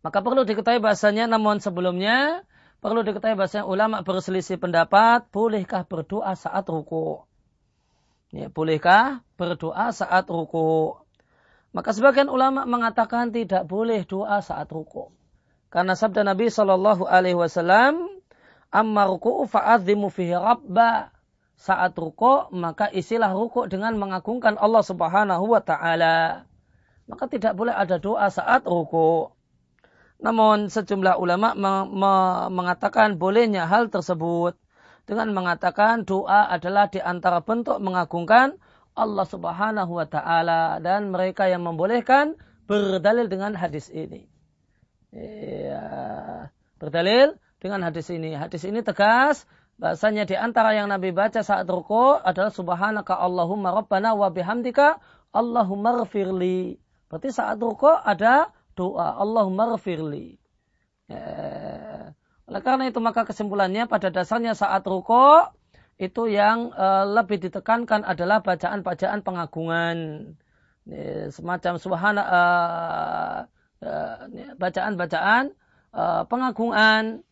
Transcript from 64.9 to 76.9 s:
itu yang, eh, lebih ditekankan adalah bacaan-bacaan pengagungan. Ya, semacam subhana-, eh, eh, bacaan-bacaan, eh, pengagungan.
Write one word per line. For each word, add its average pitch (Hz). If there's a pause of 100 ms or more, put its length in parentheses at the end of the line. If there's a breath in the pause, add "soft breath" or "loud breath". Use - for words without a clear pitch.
itu 220
yang, 214
eh, 190
lebih 202
ditekankan 214
adalah 185
bacaan-bacaan 185
pengagungan. 170 (920)
Ya, 147
semacam 175
subhana-, 190
eh, 170 (480)
eh, - (440)
bacaan-bacaan, 185 (400)
eh, 165
pengagungan. 220